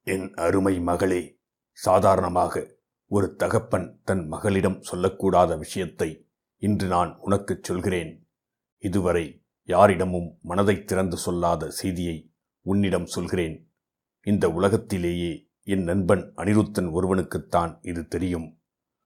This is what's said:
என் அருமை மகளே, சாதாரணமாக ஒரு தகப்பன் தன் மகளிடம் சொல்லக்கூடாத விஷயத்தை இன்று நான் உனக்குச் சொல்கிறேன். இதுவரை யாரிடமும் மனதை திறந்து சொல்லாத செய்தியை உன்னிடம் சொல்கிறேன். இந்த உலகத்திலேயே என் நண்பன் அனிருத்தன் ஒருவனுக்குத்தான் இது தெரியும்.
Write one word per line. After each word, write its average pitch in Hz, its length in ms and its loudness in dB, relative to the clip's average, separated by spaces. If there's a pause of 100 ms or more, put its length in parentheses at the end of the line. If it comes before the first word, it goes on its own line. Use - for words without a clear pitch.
என் 92 320 -4
அருமை 92 460 2
மகளே, 87 580 -2 (320)
சாதாரணமாக 90 1040 2 (300)
ஒரு 101 280 0
தகப்பன் 92 680 -2
தன் 95 220 -2
மகளிடம் 95 560 0
சொல்லக்கூடாத 90 760 2
விஷயத்தை 80 720 -6 (280)
இன்று 98 300 0
நான் 87 300 0
உனக்குச் 98 460 -2
சொல்கிறேன். 90 680 -4 (500)
இதுவரை 87 680 -2 (180)
யாரிடமும் 90 800 2
மனதை 98 420 0
திறந்து 92 320 -2
சொல்லாத 85 540 -2
செய்தியை 85 640 -6 (280)
உன்னிடம் 92 460 0
சொல்கிறேன். 85 680 -6 (500)
இந்த 95 280 2
உலகத்திலேயே 87 1000 -2 (120)
என் 98 200 -2
நண்பன் 87 540 0
அனிருத்தன் 98 560 0
ஒருவனுக்குத்தான் 90 920 -2
இது 85 200 -8
தெரியும். 85 480 -6 (520)